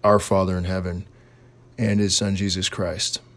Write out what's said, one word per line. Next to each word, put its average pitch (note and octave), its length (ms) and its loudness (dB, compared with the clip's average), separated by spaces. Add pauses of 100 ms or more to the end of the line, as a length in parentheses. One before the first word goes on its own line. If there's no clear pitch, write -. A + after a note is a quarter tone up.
our G#2 160 6
Father F#2+ 380 0
in F2 80 -2
heaven F2+ 420 -4 (680)
and G#2 220 2
his G2+ 160 2
Son, G2 200 0
Jesus F#2 340 -2
Christ. - 520 -4 (160)